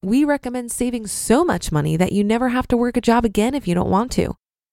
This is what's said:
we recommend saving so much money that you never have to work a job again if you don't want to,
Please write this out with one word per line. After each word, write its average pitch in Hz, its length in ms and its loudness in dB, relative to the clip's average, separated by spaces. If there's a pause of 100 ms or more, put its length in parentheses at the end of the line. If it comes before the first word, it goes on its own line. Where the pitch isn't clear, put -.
we 247 240 2
recommend 247 460 -4
saving 240 340 -4
so 240 400 2
much 196 260 -2
money 156 240 0
that 180 160 2
you 202 120 2
never 233 260 0
have 247 200 -2
to 247 60 2
work 240 220 0
a 233 40 2
job 233 220 4
again 226 300 0
if 285 140 -6
you 175 80 0
don't 175 160 0
want 226 220 0
to, - 200 0 (400)